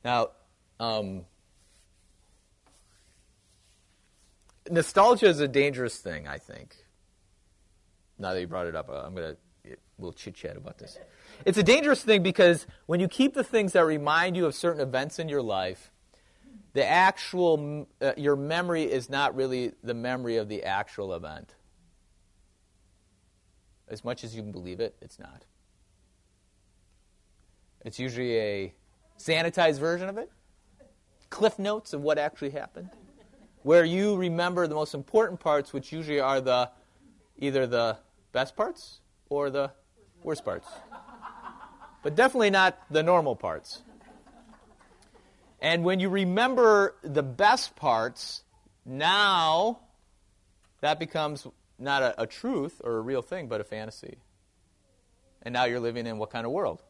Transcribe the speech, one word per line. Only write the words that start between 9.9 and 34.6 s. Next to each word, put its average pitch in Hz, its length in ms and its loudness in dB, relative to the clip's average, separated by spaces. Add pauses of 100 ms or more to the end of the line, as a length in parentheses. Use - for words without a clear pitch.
we'll 87 140 -12
chit-chat - 440 -14
about - 220 -18
this. - 200 -20 (460)
It's 196 140 2
a 202 40 4
dangerous 269 400 4
thing 214 200 4
because 175 440 4 (200)
when 175 140 0
you 185 80 0
keep 262 260 2
the 262 100 -2
things 208 280 0
that 175 120 8
remind 160 520 0
you 180 100 2
of 139 80 -2
certain 170 260 -2
events 131 380 -4
in 165 100 -6
your 143 140 -2
life, 95 480 -4 (840)
the 135 140 2
actual, 180 720 4
m-, 147 280 -8 (140)
uh, 135 160 0
your 143 200 2
memory 160 540 -2
is 123 180 -2
not 139 280 0
really 127 360 -2 (100)
the 120 120 -6
memory 120 420 -4
of 107 120 -2
the 104 160 -8
actual 95 500 -6
event. 78 400 -14 (2250)
As 110 160 -16
much 120 200 -8
as 113 100 -14
you 113 80 -12
can 107 100 -12
believe 90 280 -12
it, 113 200 -6
it's - 180 -20
not. - 260 -20 (2500)
It's 117 140 -14
usually 123 400 -2
a 101 360 -4 (440)
sanitized 165 600 2
version 175 300 -2
of 202 100 -10
it. 330 120 -12 (1000)
Cliff 214 280 0
notes 208 340 -4
of 143 80 -6
what 147 180 2
actually 147 320 -4
happened, 165 400 -12 (720)
where 165 220 8
you 190 320 2
remember 175 500 0